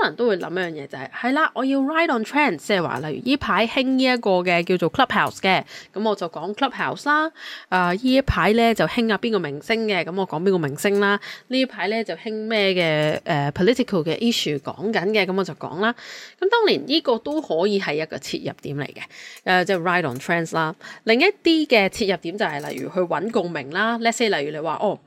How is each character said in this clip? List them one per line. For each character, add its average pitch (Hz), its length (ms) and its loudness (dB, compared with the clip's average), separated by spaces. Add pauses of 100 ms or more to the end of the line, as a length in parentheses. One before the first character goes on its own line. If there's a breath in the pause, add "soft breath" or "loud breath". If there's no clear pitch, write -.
能 190 120 0
都 240 120 0
會 202 100 4
諗 170 120 -8
一 165 40 -8
樣 170 300 -4
嘢， 135 40 -14
就 - 100 -14
係， 135 120 -10
係 - 220 -4
啦， 302 240 2
我 233 80 -2
要 269 160 2
ride 320 340 2
on 226 100 0
trends， 262 340 2
即 - 160 -2
係 185 100 2
話 127 160 -4
例 151 160 -6
如 - 80 -8
呢 269 140 2
排 208 280 2
興 262 180 0
呢 262 200 2
一 254 140 2
個 233 120 -2 (120)
嘅 175 240 2
叫 180 120 2
做 170 140 0
Clubhouse 180 460 2
嘅， 185 260 2 (300 loud breath)
咁 202 100 -4
我 220 100 2
就 185 140 -4
講 165 260 -8
Clubhouse 185 540 -2
啦。 311 240 2 (380 loud breath)
啊， 180 240 2
呢 196 100 -2
一 262 180 4
排 196 300 2
呢 226 240 4
就 170 100 2
興 226 260 0
啊 196 60 2
邊 233 140 -2
個 208 80 2
明 147 220 -6
星 226 260 -2
嘅， 185 160 0
咁 165 100 -8
我 190 140 -2
講 156 160 -4
邊 196 80 4
個 185 60 4
明 147 200 -2
星 202 220 2
啦。 202 180 4 (300 loud breath)
呢 254 120 0
一 262 60 2
排 190 220 -4
呢 220 160 -2
就 185 120 -8
興 214 340 -6
咩 202 240 2
嘅， 156 500 2
呃， 143 300 0
political 202 500 2
嘅 160 160 -2
issue 202 400 0
講 160 320 -6
緊 180 160 0
嘅， 214 180 2
咁 185 80 -2
我 196 100 0
就 175 100 -8
講 - 260 -10
啦。 226 160 0 (420 loud breath)
咁 370 120 0
當 466 180 4
年 208 180 2
呢 294 160 0
個 240 160 2
都 294 240 -4
可 175 240 0
以 202 140 2
係 180 160 -4
一 156 100 -4
個 156 120 -8
切 - 220 -8
入 - 120 -8 (100)
點 143 160 -8
嚟 143 80 -4
嘅， - 160 -14 (440 loud breath)
呃， 180 180 4
即 185 100 0
係 180 80 0
ride 175 320 0
on 123 60 -8
trends 170 340 -2
啦。 160 220 0 (300 loud breath)
另 226 140 4
一 320 60 4 (160)
啲 320 240 4
嘅 208 220 4
切 190 200 -4
入 185 100 2
點 170 200 -8
就 214 80 0
係 147 240 -4
例 147 60 -8
如 143 140 -8
去 180 100 -4
搵 170 320 -2
共 175 220 0
鳴 143 180 -6
啦。 220 280 -2
Let's 226 120 0
say 220 180 0
例 151 180 0
如 151 40 -6
你 156 80 -8
話， 156 220 -4
哦， 190 260 0